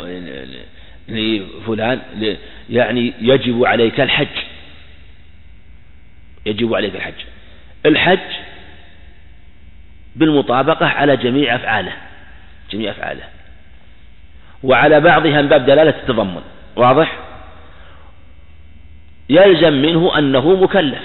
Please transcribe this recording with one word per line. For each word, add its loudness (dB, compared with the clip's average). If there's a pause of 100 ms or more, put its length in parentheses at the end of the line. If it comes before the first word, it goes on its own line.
(1080)
لفلان، -4 (200)
ل-، -4 (340)
يعني 0
يجب 0
عليك 2
الحج، 0 (2250)
يجب -2
عليك -4
الحج، -10 (760)
الحج 2 (2000)
بالمطابقة 2
على 2
جميع 0
أفعاله، -4 (800)
جميع -6
أفعاله، -10 (1400)
وعلى 4
بعضها 4
من 0
باب 4
دلالة 6
التضمن، -4 (340)
واضح؟ 2 (2000)
يلزم 6
منه 0
أنه 2
مكلف، 0